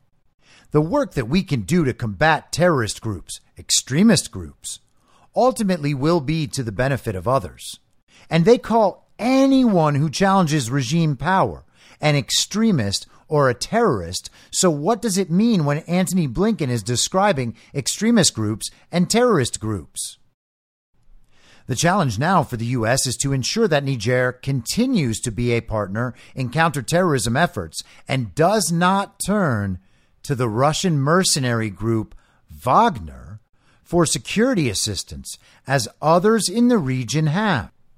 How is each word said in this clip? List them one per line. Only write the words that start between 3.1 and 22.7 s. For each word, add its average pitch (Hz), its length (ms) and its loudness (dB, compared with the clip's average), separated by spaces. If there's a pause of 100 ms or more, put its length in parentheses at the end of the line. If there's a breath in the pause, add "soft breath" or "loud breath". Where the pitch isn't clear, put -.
extremist - 720 2
groups, - 500 -14 (560 soft breath)
ultimately 185 560 0
will 156 280 2
be 151 260 -2
to 131 160 -6
the 113 100 -6
benefit 123 420 -2
of 92 140 -4
others. - 500 -4 (520 soft breath)
And 165 160 2
they 233 100 8
call 226 600 0
anyone 240 800 4
who 151 120 2
challenges 156 640 2
regime 143 460 0
power 143 480 -2 (360 soft breath)
an 147 160 2
extremist 147 880 0 (220 soft breath)
or 147 200 4
a 120 60 0
terrorist. 127 760 -2 (200 soft breath)
So - 200 2
what 160 320 -2
does 202 160 -2
it 185 120 -2
mean 196 340 2
when 143 160 0
Antony 180 460 0
Blinken 160 420 -2
is 120 140 -2
describing 131 720 0 (200 soft breath)
extremist 208 580 2
groups 107 380 -4 (200 soft breath)
and 170 200 0
terrorist 220 500 2
groups?" 104 560 -8 (1500 soft breath)
The 127 100 -4
challenge 160 420 0
now 165 240 2
for 123 140 -6
the 113 100 -6
U 120 200 -2